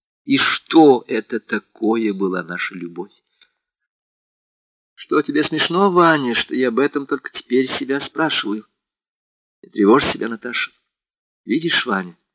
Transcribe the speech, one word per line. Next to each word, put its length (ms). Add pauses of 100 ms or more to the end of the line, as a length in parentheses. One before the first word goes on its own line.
(240)
И 140
что 720
это 340
такое 720
была 280
наша 320
любовь? 380 (1800)
«Что 280
тебе 220
смешно, 480
Ваня, 420
что 220
я 140
об 100
этом 260
только 240
теперь 360
себя 340
спрашиваю? 640 (1000)
Не 80
тревожь 360
себя, 240
Наташа. 420 (720)
Видишь, 420
Ваня, 320 (180)